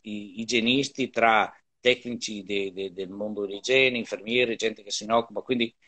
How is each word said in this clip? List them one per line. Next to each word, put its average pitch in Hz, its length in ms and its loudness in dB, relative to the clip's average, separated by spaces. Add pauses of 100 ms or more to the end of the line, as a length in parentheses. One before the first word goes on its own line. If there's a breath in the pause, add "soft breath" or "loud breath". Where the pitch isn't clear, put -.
i, 104 380 -10
igienisti, 123 720 0
tra 110 400 4 (300 soft breath)
tecnici 117 640 0
de-, 98 300 -4
de-, 95 200 -6
del 92 180 -8
mondo 104 360 -6
dell'igiene, 123 520 2
infermieri, 113 580 -2
gente 110 260 -4
che 101 80 -14
se 104 160 -8
ne 110 80 0
occupa, 117 280 0
quindi 120 320 -2 (140 soft breath)